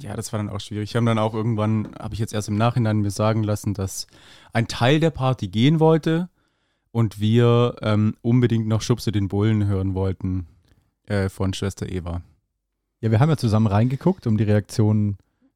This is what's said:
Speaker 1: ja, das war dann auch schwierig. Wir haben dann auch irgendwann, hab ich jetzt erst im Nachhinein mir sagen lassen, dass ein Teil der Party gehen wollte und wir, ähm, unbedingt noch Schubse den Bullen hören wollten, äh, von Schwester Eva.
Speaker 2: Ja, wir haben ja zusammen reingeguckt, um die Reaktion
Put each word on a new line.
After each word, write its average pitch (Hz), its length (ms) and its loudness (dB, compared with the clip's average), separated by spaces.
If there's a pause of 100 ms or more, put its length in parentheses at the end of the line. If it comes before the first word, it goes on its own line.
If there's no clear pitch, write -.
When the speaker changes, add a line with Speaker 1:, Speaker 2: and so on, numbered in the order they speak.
Speaker 1:
ja, 101 160 -12
das 113 160 -10
war 110 60 -4
dann 104 100 -4
auch 98 120 -10
schwierig. 104 340 -8
Wir 120 40 0
haben 117 80 2
dann 113 120 2
auch 107 160 -2
irgendwann, 107 540 -2 (100)
hab 110 160 -12
ich 101 40 -8
jetzt 110 140 -6
erst 107 160 -6
im 104 80 -2
Nachhinein 110 440 0
mir 101 100 -2
sagen 107 320 0
lassen, 104 320 -4
dass - 320 -8 (480)
ein 113 140 -2
Teil 143 320 2
der 160 100 2
Party 131 380 -4
gehen 131 320 2
wollte 160 500 2 (640)
und 101 280 -2
wir, 120 600 4
ähm, 107 400 2
unbedingt 117 440 2
noch 110 140 0
Schubse 117 320 -2
den 98 160 0
Bullen 104 380 0
hören 98 280 -2
wollten, 92 520 -4 (600)
äh, 98 220 -2
von 95 240 -4
Schwester 95 380 -6
Eva. 87 320 -6 (800)
Speaker 2:
Ja, 113 80 0
wir 110 100 4
haben 151 80 4
ja 156 80 2
zusammen 110 300 2
reingeguckt, 127 600 0
um 107 120 2
die 110 60 2
Reaktion 104 720 2 (400)